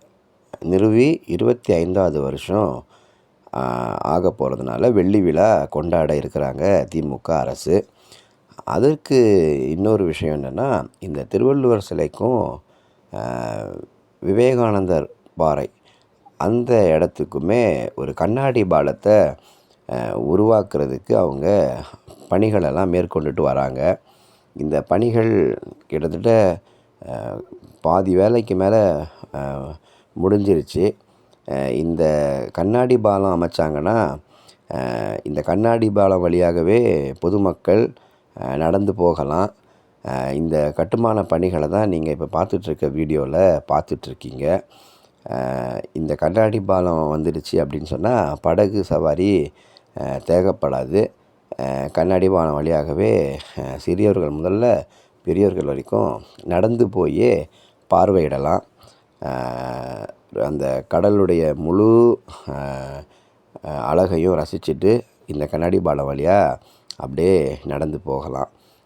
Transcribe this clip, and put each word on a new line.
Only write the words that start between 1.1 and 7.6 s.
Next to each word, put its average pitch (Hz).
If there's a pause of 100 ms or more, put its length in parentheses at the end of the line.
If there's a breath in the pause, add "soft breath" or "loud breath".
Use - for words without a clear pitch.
இருபத்தி 113
ஐந்தாவது 85
வருஷம், 69 (680 soft breath)
ஆ, 62
ஆக 87
போறதுனால 65
வெள்ளி 101
விழா 85
கொண்டாட 80
இருக்கிறாங்க 71
திமுக 76
அரசு. 67 (760 soft breath)